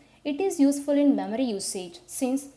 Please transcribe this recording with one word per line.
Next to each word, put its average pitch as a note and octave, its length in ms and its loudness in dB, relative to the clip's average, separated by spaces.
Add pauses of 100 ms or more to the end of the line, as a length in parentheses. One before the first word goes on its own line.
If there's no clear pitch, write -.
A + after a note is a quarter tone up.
(260)
It D4 160 -2
is F#4+ 180 0
useful C#4+ 340 2
in C#4+ 220 4
memory G#3 300 -2
usage F#3+ 600 -6
since C4+ 520 -2